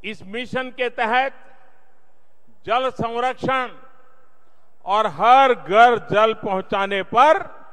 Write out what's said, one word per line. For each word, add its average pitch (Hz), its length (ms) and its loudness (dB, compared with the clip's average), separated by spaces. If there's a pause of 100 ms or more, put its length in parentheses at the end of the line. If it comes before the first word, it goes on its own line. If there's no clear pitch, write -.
इस 208 220 -10
मिशन 247 460 -8
के 247 200 -4
तहत 254 420 0 (1300)
जल 254 260 0
संरक्षण 240 800 -4 (1120)
और 208 240 2
हर 240 440 6
घर 214 440 6 (120)
जल 214 260 4
पहुंचाने 196 680 -4
पर 285 340 6 (340)